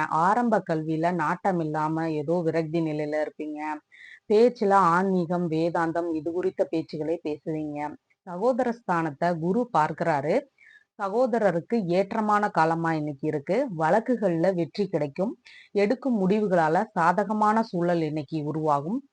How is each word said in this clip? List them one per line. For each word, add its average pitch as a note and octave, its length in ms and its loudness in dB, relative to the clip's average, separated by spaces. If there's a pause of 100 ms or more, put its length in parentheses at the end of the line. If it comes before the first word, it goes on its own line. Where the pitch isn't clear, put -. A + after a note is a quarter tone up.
ஆரம்ப G3 600 2
கல்வியில D#3+ 440 -2
நாட்டம் F3 460 0
இல்லாம D#3 520 -2
ஏதோ D#3 320 -2
விரக்தி D#3+ 360 -2
நிலையில D3+ 420 -2
இருப்பீங்க. D3+ 380 -8 (720)
பேச்சுல A3+ 360 4
ஆன்மீகம், F3+ 800 2
வேதாந்தம் E3 640 0
இது D#3 180 -4
குறித்த F3+ 400 -2
பேச்சுகளே D#3+ 520 -4
பேசுவீங்க. D3+ 560 -6 (480)
சகோதர A#3 460 0
ஸ்தானத்தை E3+ 640 -2
குரு G3 340 0
பார்க்கிறாரு. D#3 640 0 (640)
சகோதரருக்கு G#3+ 720 0 (120)
ஏற்றமான G#3 640 0
காலமா E3 420 2
இன்னைக்கு D3+ 340 -4
இருக்கு. E3+ 400 -2 (100)
வழக்குகள்ல F#3+ 760 2
வெற்றி F3 340 -2
கிடைக்கும். F3 440 -2 (400)
எடுக்கும் A3+ 480 0
முடிவுகளால F#3 720 2
சாதகமான G3+ 720 2
சூழல் F3 380 0
இன்னைக்கு D3+ 420 -4
உருவாகும். D3+ 680 -2